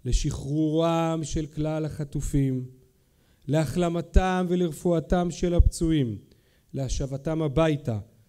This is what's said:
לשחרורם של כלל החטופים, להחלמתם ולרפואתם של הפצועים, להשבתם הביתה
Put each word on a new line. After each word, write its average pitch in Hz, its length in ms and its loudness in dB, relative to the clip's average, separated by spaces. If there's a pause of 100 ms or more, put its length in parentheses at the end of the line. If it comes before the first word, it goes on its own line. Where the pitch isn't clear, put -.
לשחרורם 156 1160 0
של 156 220 -4
כלל 156 400 -4
החטופים, 139 800 -2 (800)
להחלמתם 170 1000 2
ולרפואתם 175 840 0
של 175 220 -2
הפצועים, 156 640 4 (560)
להשבתם 139 680 -4
הביתה 147 580 0 (300)